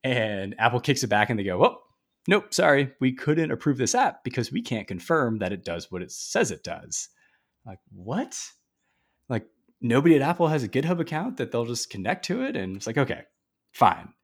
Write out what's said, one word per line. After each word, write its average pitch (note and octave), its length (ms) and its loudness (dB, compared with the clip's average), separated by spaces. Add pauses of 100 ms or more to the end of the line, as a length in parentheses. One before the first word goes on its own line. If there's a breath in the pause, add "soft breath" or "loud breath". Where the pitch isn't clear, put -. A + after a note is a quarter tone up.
And A2 560 -2
Apple A#2 200 4
kicks - 240 0
it B2 40 -2
back G#2 220 4
and A2+ 100 0
they G2 40 -2
go, F#2+ 200 2
"Oh, - 160 2 (480)
nope, G3+ 260 2
sorry. C#3 460 4
We C3 140 2
couldn't D#3 380 0
approve C3+ 260 0
this B2 180 0
app B3 280 0
because B2 280 -4
we G3 100 -2
can't A2 260 -6
confirm A#2 520 -2
that F#2+ 120 -2
it G2 140 -8
does E2+ 260 -8
what F2+ 100 -8
it F2+ 100 -12
says G3 400 -2
it D#2+ 120 -12
does." - 460 -10 (560)
Like, G2 140 -16 (120)
what? G#2+ 480 -8 (880)
Like, A2+ 200 -4 (340)
nobody C#3+ 340 6
at C#3 60 6
Apple E3+ 260 2
has D3+ 160 2
a G#2 60 -4
GitHub D#3+ 300 0
account E3+ 380 -6
that B2 140 -6
they'll A#2 140 -2
just A#2 240 -6
connect G#2 360 -6
to B3 180 -2
it? C4+ 120 -6
And F#2+ 200 -6
it's G2+ 120 -10
like, A#2 100 -2
"Okay, - 240 0 (520)
fine." - 400 4 (100)